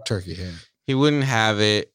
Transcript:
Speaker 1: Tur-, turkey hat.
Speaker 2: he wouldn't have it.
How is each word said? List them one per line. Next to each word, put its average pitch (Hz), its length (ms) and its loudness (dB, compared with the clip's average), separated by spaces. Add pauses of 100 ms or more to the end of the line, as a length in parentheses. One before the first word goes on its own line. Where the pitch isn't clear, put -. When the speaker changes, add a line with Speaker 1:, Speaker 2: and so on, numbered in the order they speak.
Speaker 1:
Tur-, 107 140 -2
turkey 87 160 -12
hat. 90 180 -10 (320)
Speaker 2:
he 135 80 -2
wouldn't 147 300 2
have 110 380 0
it. 107 340 2